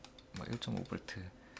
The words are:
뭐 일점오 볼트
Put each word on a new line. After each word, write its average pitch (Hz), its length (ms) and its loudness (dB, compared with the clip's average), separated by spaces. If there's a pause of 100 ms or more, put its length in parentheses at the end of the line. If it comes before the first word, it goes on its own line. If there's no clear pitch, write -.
(360)
뭐 - 140 2
일점오 117 340 4
볼트 - 360 0 (400)